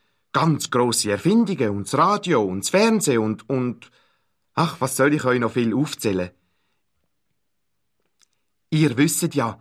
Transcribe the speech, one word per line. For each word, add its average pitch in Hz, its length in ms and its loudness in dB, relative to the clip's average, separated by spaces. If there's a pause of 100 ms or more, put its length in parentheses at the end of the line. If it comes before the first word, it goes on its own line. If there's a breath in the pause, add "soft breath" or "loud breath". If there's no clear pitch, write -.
(340)
Ganz 147 360 0
grosse 117 420 0
Erfindungen 170 580 0
und 101 180 -6
das 135 100 -2
Radio 175 460 2
und 95 160 -4
das - 100 -8
Fernsehen 190 500 2
und, 110 300 -4
und, 123 400 -4 (640)
ach, 165 260 -2
was - 180 -4
soll 143 160 4
ich 131 120 -2
euch 127 140 2
noch 117 120 -2
viel 117 220 0
aufzählen? 104 580 -4 (2500)
Ihr 151 280 2
wisst 160 380 0
ja, 117 260 -2